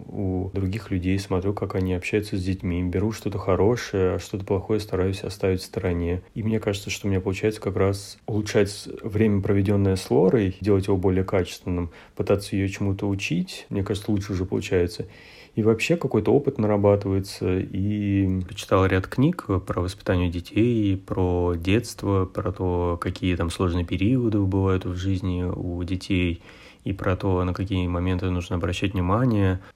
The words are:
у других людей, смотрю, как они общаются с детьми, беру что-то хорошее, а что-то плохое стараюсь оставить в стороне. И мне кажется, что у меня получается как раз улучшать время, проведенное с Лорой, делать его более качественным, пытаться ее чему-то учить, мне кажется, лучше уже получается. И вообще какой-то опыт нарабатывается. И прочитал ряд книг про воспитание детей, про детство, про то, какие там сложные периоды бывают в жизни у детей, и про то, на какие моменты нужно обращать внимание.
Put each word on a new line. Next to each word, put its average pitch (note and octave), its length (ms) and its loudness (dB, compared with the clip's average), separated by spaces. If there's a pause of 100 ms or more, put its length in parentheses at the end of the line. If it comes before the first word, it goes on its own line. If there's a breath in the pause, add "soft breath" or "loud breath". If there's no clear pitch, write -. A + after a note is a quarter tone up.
у F#2 460 -4
других G2 360 -4
людей, F#2 280 0
смотрю, F#2+ 340 -2
как G2 220 -4
они F#2 180 0
общаются G#2 460 -2
с F#2 40 -2
детьми, F2+ 400 -2
беру F#2 300 0
что-то G#2 260 -6
хорошее, F#2+ 760 2
а F2+ 40 -2
что-то F#2+ 280 -8
плохое G#2 340 0
стараюсь F#2+ 420 -2
оставить F#2+ 380 0
в - 60 -10
стороне. F2 560 -2 (120)
И A#2 80 -4
мне A2 180 0
кажется, G2+ 280 -2
что - 180 -6
у G2+ 40 2
меня F#2+ 100 2
получается G2+ 400 -2
как G2 160 -4
раз G2+ 500 0
улучшать G#2 600 0 (140)
время, G2+ 400 2
проведенное G2 540 2
с - 140 -8
Лорой, B2 520 4
делать G#2+ 240 4
его G2+ 100 2
более F#2 280 2
качественным, F2+ 680 -2 (260 loud breath)
пытаться G2+ 400 0
ее G2 120 2
чему-то G2 380 -2
учить, B2+ 640 -2
мне G2+ 140 -2
кажется, G2 280 -2
лучше G#2 220 -2
уже F#2 140 -2
получается. F#2 600 0 (480 loud breath)
И A2+ 80 0
вообще A2 340 4
какой-то A2 360 2
опыт - 260 2
нарабатывается. G2+ 1000 2
И G2 840 0
прочитал F#2+ 440 2
ряд F#2+ 220 0
книг D#3 380 0 (200)
про - 140 -2
воспитание F2+ 500 0
детей, G2+ 680 0
про F2+ 600 0
детство, G2 720 0
про - 260 -4
то, F2 480 0
какие F2+ 340 -2
там E2+ 160 -2
сложные F2 340 0
периоды G#2+ 540 2
бывают F#2+ 460 2
в F2+ 100 -4
жизни F#2 480 -2
у F2+ 400 -4
детей, F2+ 600 -2 (420 loud breath)
и - 80 -2
про F#2+ 240 -2
то, F#2 260 0
на F2+ 120 0
какие F#2 340 -2
моменты F2+ 420 0
нужно F2+ 240 -2
обращать F2+ 380 -2
внимание. G2 640 2 (180 loud breath)